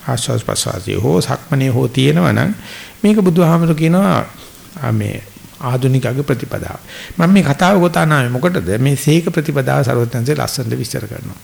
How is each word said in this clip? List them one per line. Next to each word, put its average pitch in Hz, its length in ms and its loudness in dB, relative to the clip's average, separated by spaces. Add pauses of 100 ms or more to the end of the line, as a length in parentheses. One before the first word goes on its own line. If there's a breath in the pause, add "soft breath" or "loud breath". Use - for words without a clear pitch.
ආස්වාස් 120 400 -2
ප්‍රසවාසයේ 98 520 -4
හෝ 165 240 2
සක්මනේ 135 480 -2
හෝ 127 200 0
තියෙනවා 139 440 2
නම් 143 220 0 (420 loud breath)
මේක 214 220 4
බුදුහාමර 170 560 4
කියනවා, 165 500 2 (540 loud breath)
ආ, 123 140 -2
මේ 104 300 -2 (380)
ආධුනිකගේ 127 640 0
ප්‍රතිපදාව. - 560 -6 (360 loud breath)
මම 170 160 2
මේ 196 120 6
කතාව 185 380 2
ගොතනාවේ 160 480 2
මොකටද? 127 480 -2
මේ 135 200 2
සීක 160 300 2
ප්‍රතිපදාව 143 580 0
සර්වඥයන්සේ 120 520 0
ලස්සනට 120 380 -4
විස්තර 127 320 -6
කරනවා. - 360 -12